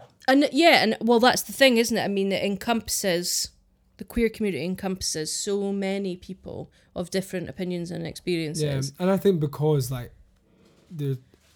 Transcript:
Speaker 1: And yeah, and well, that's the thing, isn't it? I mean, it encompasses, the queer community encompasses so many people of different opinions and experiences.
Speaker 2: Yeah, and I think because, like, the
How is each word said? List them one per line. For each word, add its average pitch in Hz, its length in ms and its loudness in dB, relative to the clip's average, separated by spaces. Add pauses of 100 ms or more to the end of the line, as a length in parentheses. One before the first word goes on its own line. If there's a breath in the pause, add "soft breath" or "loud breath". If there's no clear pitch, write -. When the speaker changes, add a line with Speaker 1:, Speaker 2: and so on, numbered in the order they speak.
(280)
Speaker 1:
And 277 240 4
yeah, 277 320 6
and 214 180 0
well, 233 180 4
that's 247 220 4
the - 120 -12
thing, 269 240 6
isn't 226 200 2
it? 151 60 0
I 185 60 -2
mean, 196 220 0
it 185 120 0
encompasses, 202 1040 -2 (480)
the - 60 -14
queer 226 260 0
community 196 340 -2
encompasses 185 720 -4
so 202 380 -2
many 196 460 -4
people - 540 -14 (220 soft breath)
of 170 160 -6
different 185 400 -4
opinions 180 400 -6
and 170 160 -8
experiences. 156 580 -4
Speaker 2:
Yeah, 139 400 -4
and 180 60 2
I 196 80 4
think 190 220 2
because, 147 500 0
like, 127 220 -8 (800)
the 143 260 -4 (380)